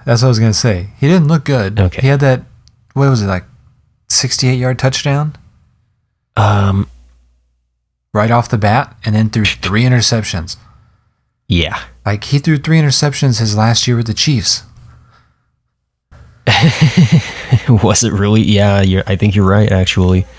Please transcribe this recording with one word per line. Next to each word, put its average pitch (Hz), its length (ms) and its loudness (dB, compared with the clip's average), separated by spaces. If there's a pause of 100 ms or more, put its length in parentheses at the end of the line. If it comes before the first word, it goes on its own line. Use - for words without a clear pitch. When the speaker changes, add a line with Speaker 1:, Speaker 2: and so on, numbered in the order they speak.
Speaker 1:
that's 120 180 0
what 131 40 4
I - 20 4
was 117 100 2
gonna 113 160 2
say. 98 360 -2 (100)
He 139 80 2
didn't 170 180 4
look 156 180 0
good. 107 360 -2
Speaker 2:
Okay. 90 220 0
Speaker 1:
He 131 40 2
had 139 140 2
that, 131 220 2 (520)
what 139 160 2
was 120 100 2
it, 101 60 -2
like, 92 160 -4 (680)
sixty-eight 127 520 -2
yard 127 180 -2
touchdown? 143 560 -2 (1040)
Speaker 2:
Um, 101 520 0 (1300)
Speaker 1:
Right 107 160 0
off 117 180 0
the 120 100 -2
bat, 104 460 0
and 107 100 -2
then 110 140 2
threw 110 160 -2
three 98 380 -2
interceptions. 110 760 -2 (920)
Speaker 2:
Yeah. 85 340 -2 (240)
Speaker 1:
Like, 104 180 -4
he 139 140 -2
threw 156 180 0
three 160 240 0
interceptions 139 600 0
his 104 160 -2
last 110 320 0
year 120 80 0
with 117 100 -2
the 110 80 -4
Chiefs. - 480 -2 (1800)
Speaker 2:
<laughs> - 1200 2
Was 107 360 2
it 101 80 -2
really? 104 300 2
Yeah, 101 400 2
you're, 95 240 2
I 98 100 -2
think 104 180 0
you're 101 120 2
right, 101 240 2
actually. 92 560 0 (120)